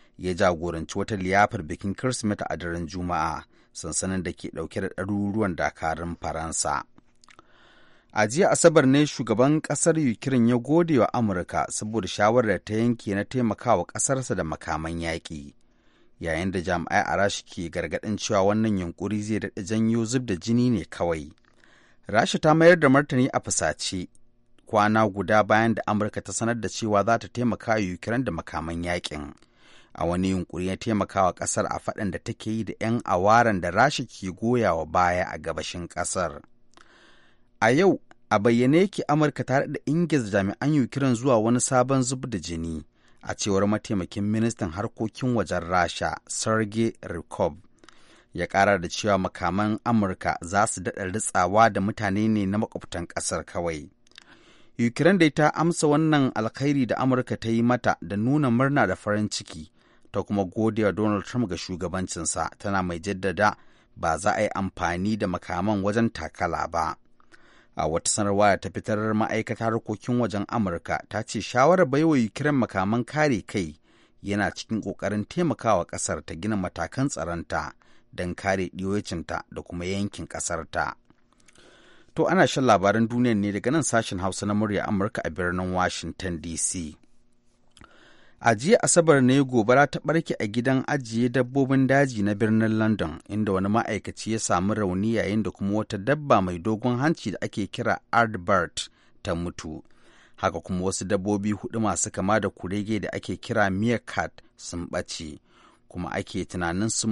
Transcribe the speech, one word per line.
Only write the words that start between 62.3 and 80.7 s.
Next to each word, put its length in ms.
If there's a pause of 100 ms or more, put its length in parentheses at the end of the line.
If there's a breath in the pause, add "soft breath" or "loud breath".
tana 240
mai 160
jaddada 560 (400 soft breath)
ba 220
za 180
a 60
yi 120
amfani 640
da 100
makaman 540
wajen 300
takala 560
ba. 300 (800 soft breath)
A 100
wata 240
sanarwa 400
da 60
ta 120
fitar, 460
ma'aikatar 560
harkokin 480
wajen 300
Amurka 580
ta 160
ce 180
shawarar 460
baiwa 320
Ukraine 400
makaman 460
kare 420
kai 320 (440 soft breath)
yana 280
cikin 320
ƙoƙarin 420
taimakawa 600
ƙasar 380
ta 100
gina 220
matakan 520
tsaronta 640 (420 soft breath)
don 220
kare 400
ɗiyocinta 760
da 100
kuma 240
yankin 420
ƙasarta. 640 (1200 soft breath)